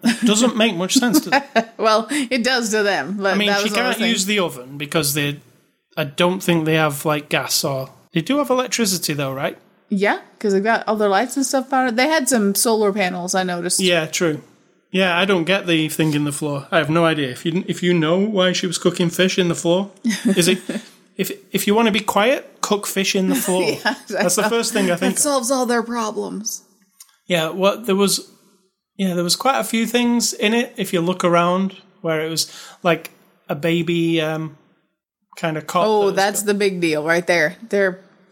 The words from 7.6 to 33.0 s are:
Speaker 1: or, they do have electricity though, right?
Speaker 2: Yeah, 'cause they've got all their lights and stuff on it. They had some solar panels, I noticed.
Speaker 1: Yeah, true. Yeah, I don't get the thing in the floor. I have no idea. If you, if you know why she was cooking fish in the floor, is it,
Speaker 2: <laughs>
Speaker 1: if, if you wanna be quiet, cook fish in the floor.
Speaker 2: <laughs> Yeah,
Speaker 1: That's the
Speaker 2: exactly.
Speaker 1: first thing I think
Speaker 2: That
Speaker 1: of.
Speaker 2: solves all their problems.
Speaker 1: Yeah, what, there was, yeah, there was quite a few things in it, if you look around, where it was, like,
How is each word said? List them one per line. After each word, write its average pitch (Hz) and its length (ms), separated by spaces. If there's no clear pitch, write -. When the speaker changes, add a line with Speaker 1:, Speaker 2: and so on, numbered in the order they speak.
Speaker 1:
or, 135 260
they 165 80
do 262 180
have 262 100
electricity 226 640
though, 139 200
right? 143 240
Speaker 2:
Yeah, 214 300
'cause 202 140
they've 196 100
got 226 240
all 220 80
their 214 140
lights 220 280
and 269 80
stuff 262 260
on 262 180
it. 226 60
They 254 120
had 311 200
some 208 280
solar 220 360
panels, 185 440
I 185 80
noticed. 175 360
Speaker 1:
Yeah, 175 280
true. 156 340
Yeah, 185 260
I 185 80
don't 190 180
get 185 240
the 160 220
thing 156 240
in 147 100
the 147 80
floor. 143 400
I 190 80
have 143 100
no 165 160
idea. 151 240
If 123 160
you, 156 220
if - 160
you 175 100
know 165 240
why 190 360
she 175 140
was 170 120
cooking 175 300
fish 185 280
in 180 120
the 160 60
floor, 175 360
is 185 220
it, 185 200
Speaker 2:
<laughs> - 500
Speaker 1:
if, 190 140
if - 140
you 208 80
wanna 226 160
be 208 80
quiet, 214 640
cook 208 260
fish 190 280
in 190 140
the 185 60
floor. 185 260
Speaker 2:
<laughs> 170 80
Yeah, - 140
Speaker 1:
That's 240 240
the 185 160
Speaker 2:
exactly. 208 340
Speaker 1:
first 233 160
thing 208 160
I 175 60
think 185 200
Speaker 2:
That - 40
Speaker 1:
of. - 40
Speaker 2:
solves 269 280
all 254 160
their 233 160
problems. 214 800
Speaker 1:
Yeah, 160 220
what, 190 360
there 196 120
was, 196 340
yeah, 190 160
there 175 100
was 175 120
quite 262 240
a 220 40
few 226 220
things 240 480
in 208 200
it, 240 240
if 196 160
you 175 80
look 180 220
around, 180 540
where 160 240
it 160 40
was, 160 220
like, 165 280